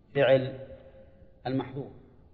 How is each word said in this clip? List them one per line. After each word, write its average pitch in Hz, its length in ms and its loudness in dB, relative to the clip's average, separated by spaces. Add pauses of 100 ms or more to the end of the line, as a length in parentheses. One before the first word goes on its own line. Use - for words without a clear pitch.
(160)
فعل 131 440 4 (880)
المحظور. 127 440 -6 (440)